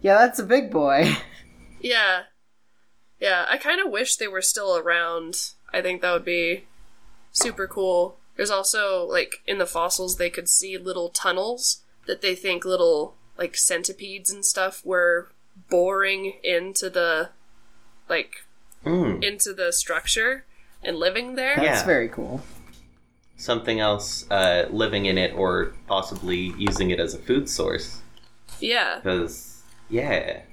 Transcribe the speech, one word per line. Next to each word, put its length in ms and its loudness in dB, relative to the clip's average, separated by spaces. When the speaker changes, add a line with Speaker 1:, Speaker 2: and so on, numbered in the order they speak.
Speaker 1:
Yeah, 160 8
that's 200 8
a 60 -4
big 260 4
boy. 460 4
Speaker 2:
Yeah. 420 2
Yeah, 280 2
I 100 2
kinda 300 0
wish 280 0
they 120 -6
were 140 -4
still 340 0
around. 760 -2
I 100 0
think 200 -2
that 100 2
would 120 0
be 400 -2
super 340 -2
cool. 520 0
There's 140 -2
also, 540 0
like, 420 -2
in 120 -2
the 80 2
fossils, 500 -2
they 140 0
could 180 -6
see 300 2
little 300 -6
tunnels 760 -2
that 160 -4
they 120 0
think 300 -4
little, 520 2
like, 200 -6
centipedes 760 -2
and 140 -10
stuff 400 0
were 460 2
boring 680 2
into 440 -2
the, 420 0
like, 360 -4
Speaker 3:
Mm. 400 2
Speaker 2:
into 280 -2
the 200 -2
structure 720 -2
and 120 -4
living 380 -2
there. 220 0
Speaker 1:
That's 240 2
Speaker 3:
Yeah. 60 -2
Speaker 1:
very 220 4
cool. 340 -8
Speaker 3:
Something 440 -2
else, 500 0
uh, 400 4
living 360 0
in 120 2
it 180 2
or 360 2
possibly 720 -2
using 320 2
it 100 0
as 140 -2
a 40 -10
food 300 0
source. 520 -4
Speaker 2:
Yeah. 420 0
Speaker 3:
'Cause, 600 -4
yeah. 520 -2